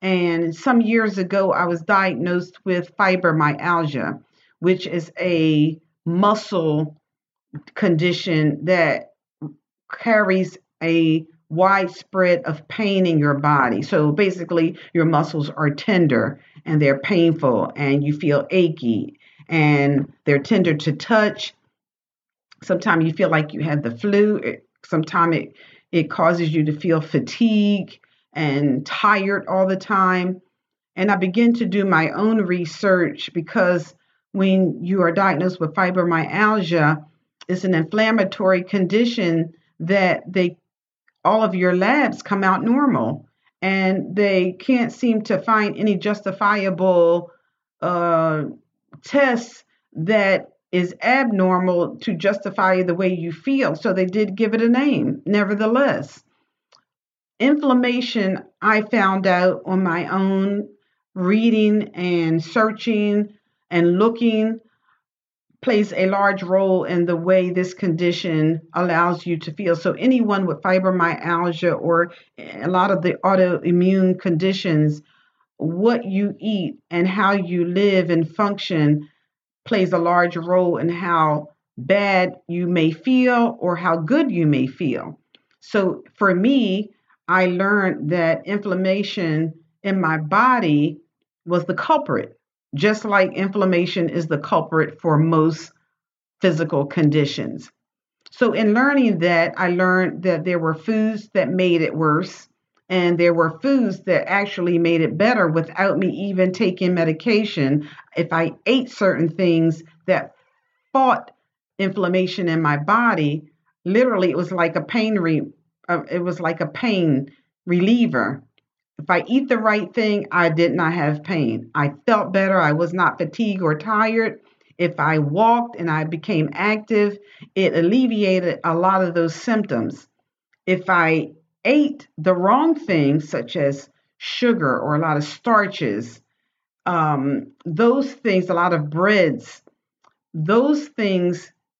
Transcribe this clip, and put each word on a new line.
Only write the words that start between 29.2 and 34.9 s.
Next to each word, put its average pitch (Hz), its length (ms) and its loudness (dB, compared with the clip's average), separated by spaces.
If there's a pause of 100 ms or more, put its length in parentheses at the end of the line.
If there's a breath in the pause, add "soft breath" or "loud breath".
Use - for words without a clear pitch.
all 190 200 0
the 190 100 -2
time. 185 640 0 (540)
And 190 160 0
I 196 40 2
begin 190 380 2
to 233 120 -4
do 196 200 -2
my 160 240 2
own 220 320 0
research 175 920 -2
because 175 600 -2 (380)
when 190 520 0
you 180 200 0